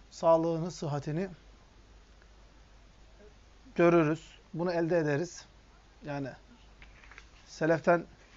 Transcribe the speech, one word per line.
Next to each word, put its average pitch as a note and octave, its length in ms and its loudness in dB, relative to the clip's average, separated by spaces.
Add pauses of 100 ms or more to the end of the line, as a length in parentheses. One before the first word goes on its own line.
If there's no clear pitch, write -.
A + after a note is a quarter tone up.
(100)
sağlığını, E3 600 2
sıhhatini D3+ 580 -6 (2500)
görürüz. E3 640 2 (160)
Bunu F3 180 -4
elde E3+ 260 0
ederiz. D3+ 460 -2 (600)
Yani C#3+ 240 -8 (1200)
seleften, E3 580 0 (320)